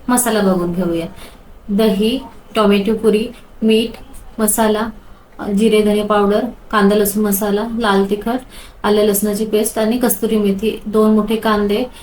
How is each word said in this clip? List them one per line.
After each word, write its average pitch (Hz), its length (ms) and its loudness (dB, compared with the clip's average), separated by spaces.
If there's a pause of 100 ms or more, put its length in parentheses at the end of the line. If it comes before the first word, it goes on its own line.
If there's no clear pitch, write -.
मसाला 233 320 0
बघून 180 320 0
घेऊया. 170 340 -2 (640)
दही, 220 520 2 (340)
टोमॅटो 202 400 2
प्युरी, 214 340 0 (340)
मीठ, 220 280 2 (500)
मसाला, 214 480 0 (680)
जिरे 214 240 4
धने 208 200 2
पावडर, 208 420 2 (260)
कांदा 208 260 4
लसूण 208 280 0
मसाला, 208 420 0 (120)
लाल 196 320 2
तिखट, 226 280 -2 (440)
आलं 208 200 2
लसणाची 208 440 0
पेस्ट 214 320 -2
आणि 220 200 0
कस्तुरी 220 380 0
मेथी, 208 500 -2
दोन 214 280 4
मोठे 214 220 0
कांदे, 214 480 0 (180)